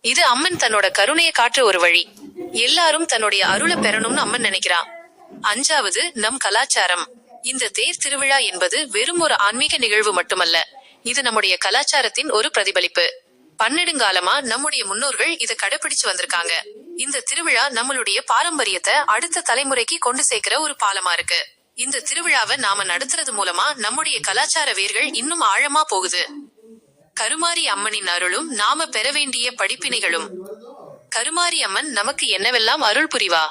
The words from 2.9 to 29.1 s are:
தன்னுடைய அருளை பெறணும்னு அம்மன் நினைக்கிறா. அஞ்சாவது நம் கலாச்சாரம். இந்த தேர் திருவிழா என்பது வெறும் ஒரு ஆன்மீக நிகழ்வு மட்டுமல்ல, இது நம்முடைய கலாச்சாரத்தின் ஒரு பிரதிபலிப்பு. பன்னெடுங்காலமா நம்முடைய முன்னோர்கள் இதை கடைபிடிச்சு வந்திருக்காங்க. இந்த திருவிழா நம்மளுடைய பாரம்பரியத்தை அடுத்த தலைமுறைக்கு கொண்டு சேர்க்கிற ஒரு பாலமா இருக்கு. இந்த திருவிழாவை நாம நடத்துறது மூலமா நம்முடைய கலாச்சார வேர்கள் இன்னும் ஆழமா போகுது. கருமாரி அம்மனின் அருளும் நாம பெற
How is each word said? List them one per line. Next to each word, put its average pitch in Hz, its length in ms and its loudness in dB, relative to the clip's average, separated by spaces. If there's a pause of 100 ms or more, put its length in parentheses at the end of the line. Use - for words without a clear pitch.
தன்னுடைய 214 400 2
அருளை 214 300 2
பெறணும்னு 220 460 0
அம்மன் 226 240 0
நினைக்கிறா. 180 340 0 (640)
அஞ்சாவது 226 580 0 (100)
நம் 233 240 -2
கலாச்சாரம். 196 680 2 (400)
இந்த 247 260 -4
தேர் 302 320 -2
திருவிழா 277 400 0
என்பது 185 360 0 (100)
வெறும் 254 320 -2
ஒரு 294 200 2
ஆன்மீக 247 380 2
நிகழ்வு 214 340 2
மட்டுமல்ல, 175 440 0 (480)
இது 240 180 -2
நம்முடைய 214 360 2
கலாச்சாரத்தின் 254 760 2
ஒரு 220 180 2
பிரதிபலிப்பு. 185 560 0 (520)
பன்னெடுங்காலமா 226 760 2 (100)
நம்முடைய 262 400 -2
முன்னோர்கள் 262 540 -2
இதை 226 180 -4
கடைபிடிச்சு - 500 -2
வந்திருக்காங்க. 175 480 -2 (440)
இந்த 269 280 -6
திருவிழா 277 440 0
நம்மளுடைய 240 560 -2
பாரம்பரியத்தை 240 680 0 (120)
அடுத்த 330 380 0
தலைமுறைக்கு 262 520 0
கொண்டு 247 260 0
சேர்க்கிற 220 360 0
ஒரு 302 180 -4
பாலமா 196 340 0
இருக்கு. 170 280 -2 (380)
இந்த 269 220 -4
திருவிழாவை 285 580 0
நாம 202 260 0
நடத்துறது 262 480 -4
மூலமா 190 320 0 (120)
நம்முடைய 262 440 -2
கலாச்சார 277 520 0
வேர்கள் 202 400 0
இன்னும் 311 320 -2
ஆழமா 254 380 2
போகுது. 185 400 0 (960)
கருமாரி 320 520 -2
அம்மனின் 208 400 -2
அருளும் 180 440 0
நாம 247 340 0
பெற 220 240 -2